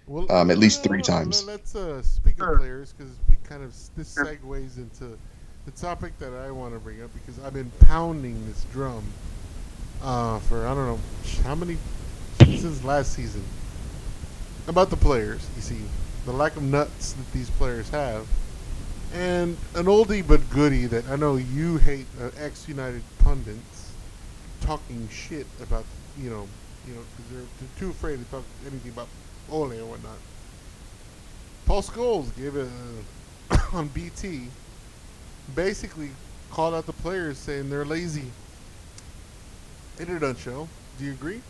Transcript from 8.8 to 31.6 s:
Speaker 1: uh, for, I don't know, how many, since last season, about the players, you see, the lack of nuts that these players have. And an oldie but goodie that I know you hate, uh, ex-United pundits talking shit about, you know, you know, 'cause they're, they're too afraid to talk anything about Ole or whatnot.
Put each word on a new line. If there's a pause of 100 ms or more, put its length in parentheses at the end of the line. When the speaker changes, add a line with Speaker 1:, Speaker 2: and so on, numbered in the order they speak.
Speaker 1:
uh,
for,
I
don't
know, (440)
how
many, (640)
since
last
season, (1200)
about
the
players,
you
see, (440)
the
lack
of
nuts
that
these
players
have. (840)
And (180)
an
oldie
but
goodie
that
I
know
you
hate, (160)
uh,
ex-United (180)
pundits (680)
talking
shit (140)
about, (320)
you
know, (400)
you
know,
'cause
they're, (180)
they're
too
afraid
to
talk (240)
anything
about (440)
Ole
or
whatnot. (1500)